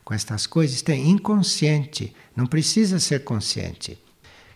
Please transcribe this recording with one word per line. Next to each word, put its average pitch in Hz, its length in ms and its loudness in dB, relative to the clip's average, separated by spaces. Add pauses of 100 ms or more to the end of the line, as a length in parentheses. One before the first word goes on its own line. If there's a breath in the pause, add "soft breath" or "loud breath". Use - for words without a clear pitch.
com - 80 -6
estas 107 320 -4
coisas, 147 320 0
isto - 120 -4
é 156 60 2
inconsciente, 151 1200 2 (200 loud breath)
não 123 100 0
precisa 170 540 2
ser - 240 0
consciente. 95 760 -4 (580 loud breath)